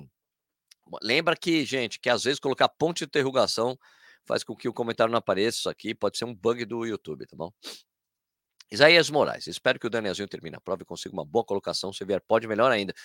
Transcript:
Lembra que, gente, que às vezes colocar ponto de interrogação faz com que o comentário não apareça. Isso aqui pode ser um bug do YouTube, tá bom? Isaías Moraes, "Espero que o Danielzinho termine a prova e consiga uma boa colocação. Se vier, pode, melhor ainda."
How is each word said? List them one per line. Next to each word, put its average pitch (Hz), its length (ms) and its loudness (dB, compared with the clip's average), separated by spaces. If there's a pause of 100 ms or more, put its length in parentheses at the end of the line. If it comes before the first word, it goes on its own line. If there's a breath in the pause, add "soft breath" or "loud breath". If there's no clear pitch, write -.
(1000)
Lembra 160 340 2
que, 160 300 0
gente, 120 340 -2
que - 100 -2
às 110 140 2
vezes 135 160 0
colocar 131 300 2
ponto 165 280 0
de 165 80 -4
interrogação 131 720 0 (480 soft breath)
faz 117 180 0
com 113 120 -12
que - 120 -8
o 117 60 -2
comentário 117 380 0
não 117 80 2
apareça. 104 400 2
Isso - 100 -4
aqui 107 260 -6
pode - 220 -2
ser - 80 -4
um 120 100 -10
bug 113 300 -2
do 117 200 -6
YouTube, 80 400 -8
tá - 120 -20
bom? 85 140 -10 (1200 loud breath)
Isaías 151 380 8
Moraes, 120 380 0
"Espero 127 320 -2
que - 80 -4
o - 20 0
Danielzinho 101 380 -2
termine 80 280 -12
a - 60 -18
prova 90 220 -6
e - 20 -12
consiga - 280 -12
uma 85 120 -6
boa 107 180 0
colocação. 95 480 -4
Se 98 140 -10
vier, 92 160 -2
pode, 113 260 2
melhor 110 240 4
ainda." 101 220 0 (120)